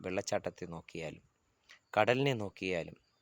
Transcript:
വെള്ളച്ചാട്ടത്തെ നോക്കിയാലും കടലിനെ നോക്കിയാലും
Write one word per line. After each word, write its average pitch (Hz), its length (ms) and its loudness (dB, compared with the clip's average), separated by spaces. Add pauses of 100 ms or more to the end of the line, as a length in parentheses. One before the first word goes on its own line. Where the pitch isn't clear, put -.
വെള്ളച്ചാട്ടത്തെ 92 640 -4
നോക്കിയാലും 82 560 -10 (760)
കടലിനെ 127 340 6
നോക്കിയാലും 92 600 -2 (280)